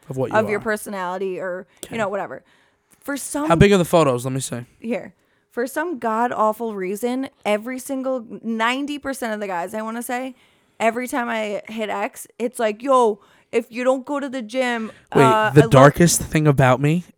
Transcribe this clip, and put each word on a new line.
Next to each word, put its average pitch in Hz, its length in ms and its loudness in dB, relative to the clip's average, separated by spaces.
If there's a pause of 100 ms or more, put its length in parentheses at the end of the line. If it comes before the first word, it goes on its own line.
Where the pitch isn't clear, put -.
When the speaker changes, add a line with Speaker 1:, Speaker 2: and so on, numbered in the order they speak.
Speaker 1:
Of 135 80 -8
what 127 160 -2
you 208 40 0
Speaker 2:
of 214 140 2
your 208 80 0
Speaker 1:
are. 202 40 -6
Speaker 2:
personality 190 760 -4
or, 180 300 -8 (160)
Speaker 1:
Okay. - 100 -12
Speaker 2:
you 226 40 -4
know, 208 100 -2
whatever. 180 340 -6 (580)
For 277 160 -6
some 294 300 -6
Speaker 1:
How 339 80 4
big 202 180 6
are 196 60 4
the 175 60 2
photos? 139 420 2
Let 127 80 -4
me 135 60 -4
see. 127 260 -8 (140)
Speaker 2:
Here. 214 340 -8 (380)
For 247 160 -4
some 311 320 -6
god-awful 220 720 0
reason, 208 540 -4 (160)
every 214 340 -2
single, 262 480 -4 (160)
ninety 247 560 -2
percent 262 340 -6
of 214 60 -4
the 208 80 -6
guys, 180 280 -6
I 220 80 -6
wanna 226 200 -8
say, 254 320 -6 (460)
every 233 260 0
time 247 220 -4
I 214 400 -4
hit 220 200 -6
X, - 380 -6 (120)
it's 233 200 -4
like, 220 240 -2
"Yo, 247 380 4 (320)
if 240 180 0
you 233 140 -6
don't 262 220 2
go 285 140 -4
to 285 80 -6
the 254 140 -6
gym," 233 480 -2 (240)
Speaker 1:
Wait, - 100 6
Speaker 2:
uh, 220 260 4
Speaker 1:
the 139 100 8
Speaker 2:
I - 40 6
love 233 60 -2
Speaker 1:
darkest 143 520 8
thing 156 260 0
about 127 320 6
me 156 240 0 (140)